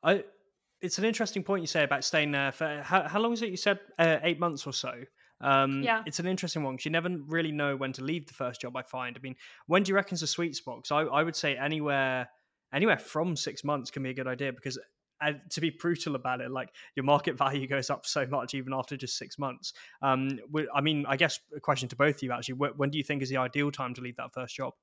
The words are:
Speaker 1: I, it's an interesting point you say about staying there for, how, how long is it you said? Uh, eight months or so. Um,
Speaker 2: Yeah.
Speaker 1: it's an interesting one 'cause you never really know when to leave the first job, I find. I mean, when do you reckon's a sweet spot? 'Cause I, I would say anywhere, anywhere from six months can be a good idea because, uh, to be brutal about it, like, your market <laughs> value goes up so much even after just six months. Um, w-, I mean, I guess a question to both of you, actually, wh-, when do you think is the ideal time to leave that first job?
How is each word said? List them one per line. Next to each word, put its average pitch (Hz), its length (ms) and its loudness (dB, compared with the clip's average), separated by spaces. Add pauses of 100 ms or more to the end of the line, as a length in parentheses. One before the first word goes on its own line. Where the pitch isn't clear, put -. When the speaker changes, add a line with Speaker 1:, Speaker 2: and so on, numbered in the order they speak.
Speaker 1:
I, 180 220 4 (560)
it's - 180 -4
an 190 60 0
interesting 220 400 0
point 196 180 0
you 160 40 -6
say 151 180 4
about 135 200 0
staying 147 280 2
there 139 200 2
for, 147 300 -4
how, 175 260 4
how 185 120 2
long 233 120 2
is 226 100 -2
it 226 80 -2
you 180 60 -4
said? 196 240 2 (180)
Uh, 165 240 6
eight 165 160 2
months 165 280 -2
or 139 60 -8
so. 123 320 -6 (360)
Um, 135 400 4
Speaker 2:
Yeah. 220 240 2
Speaker 1:
it's 151 160 -6
an 175 60 -2
interesting 180 360 -2
one 131 140 -2
'cause - 80 -10
you 151 60 -2
never 165 180 0 (180)
really 160 260 0
know 143 240 0
when 135 180 -2
to 131 100 -8
leave 151 220 -2
the - 80 -20
first 123 260 -6
job, 123 160 -8
I 131 60 -4
find. 123 340 -8
I 127 40 -16
mean, 131 160 -10 (300)
when 185 160 6
do 190 80 2
you 190 60 6
reckon's 190 260 0
a 156 40 -4
sweet 165 300 -2
spot? 120 280 -12
'Cause - 80 -2
I, 147 100 4
I 143 220 4
would 165 120 -2
say 143 200 0
anywhere, 135 720 0 (440)
anywhere 170 260 4
from 170 380 -2
six - 280 -6
months 143 260 -2
can 139 120 -6
be 131 80 -4
a 127 40 -6
good 131 140 -4
idea 131 240 -4
because, 131 260 -8 (420)
uh, 151 120 0 (180)
to - 100 -4
be 160 100 0
brutal 165 460 -2
about 127 240 -2
it, 123 100 -6
like, 131 240 -6 (220)
your 135 80 -2
market 143 300 4
<laughs> 127 40 -14
value 139 280 2
goes 131 240 -2
up 135 160 -4
so 139 200 0
much 139 280 -2
even 135 200 -4
after 135 220 -4
just 127 220 -6
six - 200 -14
months. 131 340 -6 (300)
Um, 135 340 2
w-, 147 380 -4
I 143 60 4
mean, 147 260 2
I 139 100 2
guess 165 240 2 (160)
a 143 40 -10
question 131 280 0
to 123 80 -10
both 143 200 4
of - 60 -8
you, 127 100 -2
actually, 123 240 -4
wh-, 143 220 -2
when 143 120 2
do 147 80 -2
you 139 60 0
think 143 180 -2
is 131 80 -4
the 135 80 0
ideal 143 340 0
time 127 220 -4
to 123 60 -14
leave 123 160 -10
that 123 160 -10
first 127 240 -10
job? 131 260 -6